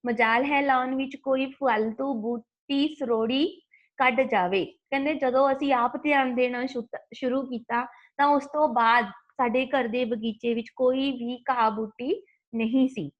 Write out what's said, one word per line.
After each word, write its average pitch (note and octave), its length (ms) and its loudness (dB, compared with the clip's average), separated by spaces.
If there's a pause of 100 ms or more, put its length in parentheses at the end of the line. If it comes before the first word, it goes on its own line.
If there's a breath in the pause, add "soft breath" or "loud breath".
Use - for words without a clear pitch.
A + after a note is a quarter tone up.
ਮਜਾਲ A#3 380 2
ਹੈ C#4+ 180 2
ਲਾਉਣ C4 320 2
ਵਿੱਚ C4+ 220 -4
ਕੋਈ C4+ 300 0
ਫਾਲਤੂ B3+ 680 -2
ਬੂਟੀ A#3+ 800 -4
ਸਰੋੜੀ A#3+ 680 -2 (360 soft breath)
ਕੱਢ B3+ 240 2
ਜਾਵੇ। F#3+ 440 2
ਕਹਿੰਦੇ C#4 500 -4
ਜਦੋਂ C4+ 380 2
ਅਸੀਂ C#4 200 0
ਆਪ B3 300 0
ਧਿਆਨ C4+ 320 2
ਦੇਣਾ B3 320 0
ਸ਼ੁਤ-, B3+ 380 -10 (100)
ਸ਼ੁਰੂ C4 280 -2
ਕੀਤਾ A#3+ 420 -6 (320 loud breath)
ਤਾਂ C#4 100 4
ਉਸ C#4+ 180 4
ਤੋਂ D4+ 240 0
ਬਾਅਦ A#3 380 4
ਸਾਡੇ B3 600 -2
ਘਰ C4 220 0
ਦੇ B3 160 -2
ਬਗੀਚੇ A3+ 500 -4
ਵਿੱਚ A3+ 220 -6
ਕੋਈ C4 360 2
ਵੀ A#3+ 380 -8
ਘਾਹ A#3 200 2
ਬੂਟੀ A3 560 -6 (280 soft breath)
ਨਹੀਂ A#3 340 2
ਸੀ। G3 320 -8